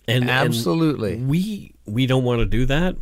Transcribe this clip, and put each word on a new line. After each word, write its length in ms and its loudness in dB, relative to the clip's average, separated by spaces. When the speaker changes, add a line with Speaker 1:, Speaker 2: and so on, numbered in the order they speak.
Speaker 1:
And, 160 0
and 60 -2
Speaker 2:
Absolutely. 840 0
Speaker 1:
we, 580 -2
we 200 0
don't 180 2
wanna 220 2
do 200 2
that, 360 0